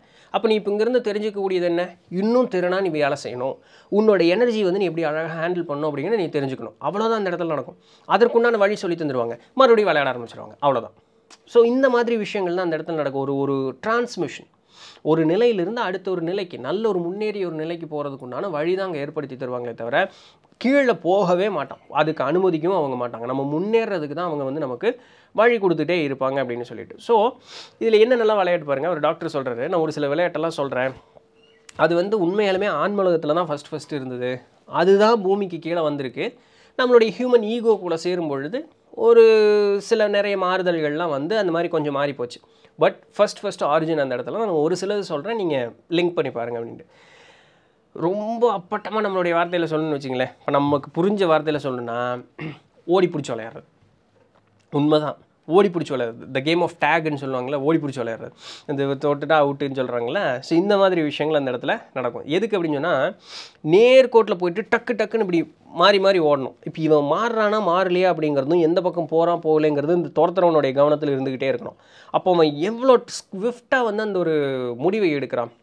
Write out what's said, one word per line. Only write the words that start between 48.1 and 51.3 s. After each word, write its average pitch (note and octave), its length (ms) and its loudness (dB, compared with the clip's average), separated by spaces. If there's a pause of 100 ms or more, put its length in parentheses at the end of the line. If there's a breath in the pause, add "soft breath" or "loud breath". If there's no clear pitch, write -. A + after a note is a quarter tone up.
அப்பட்டமா G#3 400 -6
நம்மளுடைய F#3 360 0
வார்த்தையில F3 300 0
சொல்லணும்னு D#3 360 -2
வச்சுங்களேன், B2+ 380 -4
இப்ப - 120 -8
நமக்கு C#3+ 540 0
புரிஞ்ச G3+ 160 0
வார்த்தையில D#3 420 2